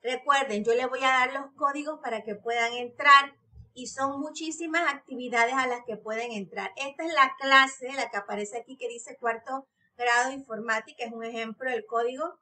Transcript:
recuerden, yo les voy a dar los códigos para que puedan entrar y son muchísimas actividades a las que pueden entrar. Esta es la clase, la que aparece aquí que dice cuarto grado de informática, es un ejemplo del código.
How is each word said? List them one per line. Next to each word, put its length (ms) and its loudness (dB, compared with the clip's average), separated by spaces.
recuerden, 600 0
yo 120 4
les 120 2
voy 120 -2
a 80 4
dar 260 4
los 120 -6
códigos 480 -2
para 200 -4
que 120 -6
puedan 380 0
entrar 600 6
y 140 -12
son 320 -4
muchísimas 720 -4
actividades 640 -2
a 100 2
las 220 -2
que 100 -8
pueden 360 -6
entrar. 420 -8
Esta 280 -8
es 120 -4
la 240 6
clase, 540 4
la 180 -4
que 60 -4
aparece 420 -6
aquí 180 -16
que 120 -8
dice 300 -14
cuarto 460 -4
grado 320 2
de 60 -6
informática, 680 -6
es 100 -8
un 100 -10
ejemplo 480 -6
del 160 -4
código. 540 -2